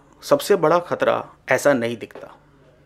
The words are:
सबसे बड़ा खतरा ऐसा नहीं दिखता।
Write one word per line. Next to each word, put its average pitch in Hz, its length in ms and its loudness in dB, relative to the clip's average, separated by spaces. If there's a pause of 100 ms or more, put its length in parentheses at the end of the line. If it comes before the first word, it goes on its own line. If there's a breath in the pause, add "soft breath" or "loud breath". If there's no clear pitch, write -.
(220)
सबसे 143 340 2
बड़ा 165 220 2
खतरा 120 540 -2 (160)
ऐसा 135 240 2
नहीं 117 240 -2
दिखता। - 380 -18 (520)